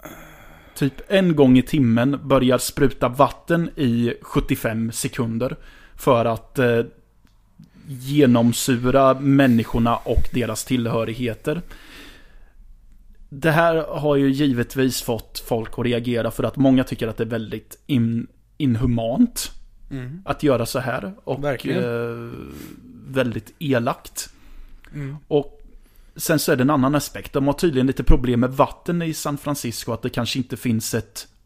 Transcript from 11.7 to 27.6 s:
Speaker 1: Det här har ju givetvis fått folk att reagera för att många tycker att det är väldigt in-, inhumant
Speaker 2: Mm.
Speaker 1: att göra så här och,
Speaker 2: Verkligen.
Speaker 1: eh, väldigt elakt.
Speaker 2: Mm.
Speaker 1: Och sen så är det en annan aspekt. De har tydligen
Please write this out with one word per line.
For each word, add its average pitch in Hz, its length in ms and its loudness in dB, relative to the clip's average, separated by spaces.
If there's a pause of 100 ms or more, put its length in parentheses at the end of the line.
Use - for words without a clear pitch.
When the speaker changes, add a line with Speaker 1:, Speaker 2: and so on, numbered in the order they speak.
Speaker 1:
Det 143 220 -2
här 165 240 4 (120)
har 147 280 0
ju 139 160 4
givetvis 131 680 0
fått - 460 -6
folk 113 220 -2 (100)
att 120 60 -2
reagera 117 460 -2
för 123 120 -4
att 117 120 -4
många 131 280 4
tycker 123 240 -6
att 110 100 -8
det 120 60 -2
är 113 60 -4
väldigt 110 580 -10
in-, 117 400 0 (300)
inhumant 123 920 0 (400)
Speaker 2:
Mm. 135 340 -12
Speaker 1:
att - 180 -4
göra 123 220 2
så 131 140 -4
här 123 340 -6 (100)
och, 135 200 -6
Speaker 2:
Verkligen. 139 400 -4
Speaker 1:
eh, 117 480 -6 (760)
väldigt 127 520 -4
elakt. 135 680 -4 (640)
Speaker 2:
Mm. 143 220 -10 (120)
Speaker 1:
Och - 340 -2 (540)
sen 156 240 0
så - 120 0
är 147 40 4
det 127 80 2
en 135 60 4
annan 139 260 2
aspekt. - 380 -6
De 139 140 0
har 143 60 2
tydligen 131 340 0